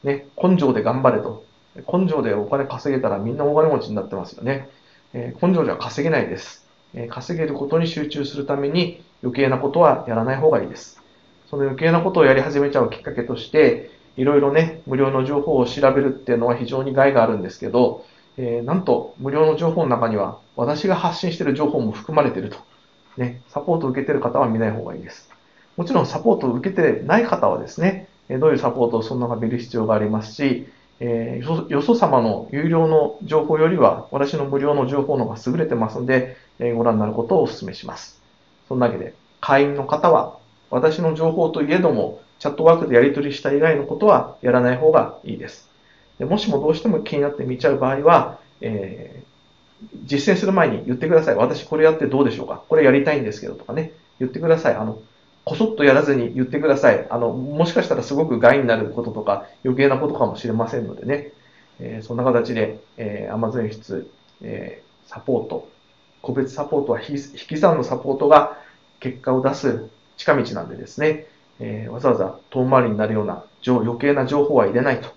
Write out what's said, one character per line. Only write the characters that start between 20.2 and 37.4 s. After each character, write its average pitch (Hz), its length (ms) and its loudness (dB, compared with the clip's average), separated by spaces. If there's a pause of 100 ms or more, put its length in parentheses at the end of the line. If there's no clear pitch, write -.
私 147 320 -2
が 185 80 2
発 - 240 -4
信 175 120 -4
し 170 60 -8
て 180 60 -6
い 147 40 0
る 135 80 0
情 147 120 -2
報 120 140 -2
も 110 100 -2
含 - 240 -10
ま 151 80 4
れ 123 80 0
て - 80 -6
い 98 40 -8
る 104 60 -8
と。 - 80 -16 (600)
ね、 123 300 -6
サ 143 140 -6
ポ 170 140 0
ー 165 40 -2
ト 139 80 -4
を - 20 0
受 135 100 -2
け 139 60 -4
て 151 60 -2
い 147 40 2
る 151 60 0
方 120 180 -2
は 127 80 2
見 110 120 0
な 110 80 2
い 107 40 0
方 107 120 -8
が 90 120 -10
い 85 40 -12
い - 20 -14
で 87 80 -16
す。 - 220 -20 (440)
も 170 100 -4
ち 214 80 -4
ろ 170 80 4
ん 127 40 0
サ - 140 -6
ポ 226 140 4
ー - 40 2
ト - 80 -4
を 120 80 0
受 123 160 -4
け - 60 -6
て 139 280 2
な 170 160 4
い 233 40 2
方 185 260 0
は - 80 -2
で - 100 -10
す - 140 -10
ね、 190 260 -2 (220)
え 135 60 -4
ー、 131 40 -2
ど 156 100 4
う - 20 4
い - 20 2
う - 60 0
サ 131 100 -2
ポ 120 160 0
ー 117 60 0
ト 113 60 -2
を 110 40 0
そ 127 140 -8
ん 123 40 -4
な 120 80 -2
の 120 60 -4
か 113 80 -6
見 113 80 -2
る 120 80 -2
必 - 180 -10
要 110 120 -2
が 110 80 4
あ 107 40 2
り 107 80 0
ま 107 140 -2
す - 140 -14
し、 135 320 -2 (320)
え 120 440 -4
ー、 - 20 -8
よ 160 220 -2
そ、 - 20 -16
よ 143 120 2
そ 233 140 4
様 151 260 4
の 107 300 -2
有 151 180 -2
料 165 180 2
の 156 360 2
情 156 220 2
報 156 120 0
よ 160 100 4
り 180 100 2
は 104 340 2
私 139 240 -2
の 143 100 -4
無 139 140 -2
料 147 140 0
の 131 140 0
情 139 140 -2
報 139 160 -2
の 117 80 -2
方 110 60 -8
が 110 140 -10
優 135 120 -2
れ 156 80 0
て 120 100 -2
ま 113 140 -2
す - 100 -8
の 123 60 -6
で、 127 320 0 (220)
え 120 120 -2
ー、 117 40 -2
ご 117 80 0
覧 117 100 2
に 107 60 0
な 107 80 0
る 107 60 -6
こ 117 100 -4
と - 140 0
を - 60 4